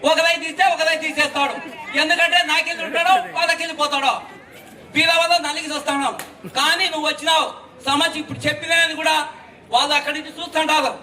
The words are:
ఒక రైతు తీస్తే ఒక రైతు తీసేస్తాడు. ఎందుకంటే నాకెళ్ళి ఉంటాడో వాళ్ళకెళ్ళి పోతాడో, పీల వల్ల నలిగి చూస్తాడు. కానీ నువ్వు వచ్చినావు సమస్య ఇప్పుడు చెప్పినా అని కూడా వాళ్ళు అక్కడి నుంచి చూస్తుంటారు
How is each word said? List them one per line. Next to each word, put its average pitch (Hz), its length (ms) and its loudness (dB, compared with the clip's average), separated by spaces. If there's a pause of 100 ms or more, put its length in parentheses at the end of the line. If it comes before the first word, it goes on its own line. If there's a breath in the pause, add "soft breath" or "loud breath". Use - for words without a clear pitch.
ఒక 320 180 4
రైతు 339 180 0
తీస్తే 330 180 0 (100)
ఒక 320 160 -2
రైతు 320 180 -2
తీసేస్తాడు. 294 480 -2 (460)
ఎందుకంటే 339 360 2 (140)
నాకెళ్ళి 330 360 -2
ఉంటాడో 339 260 2 (240)
వాళ్ళకెళ్ళి 330 440 -2
పోతాడో, 277 320 0 (800)
పీల 330 180 2 (100)
వల్ల 339 120 2 (140)
నలిగి 311 260 -6
చూస్తాడు. 277 360 -2 (480)
కానీ 330 360 2
నువ్వు 302 160 -2
వచ్చినావు 302 380 0 (400)
సమస్య 311 360 0
ఇప్పుడు - 220 -10
చెప్పినా 320 400 0
అని 320 140 2
కూడా 320 160 2 (580)
వాళ్ళు 285 240 4
అక్కడి 294 200 -2
నుంచి 302 220 -10
చూస్తుంటారు 311 520 0 (120)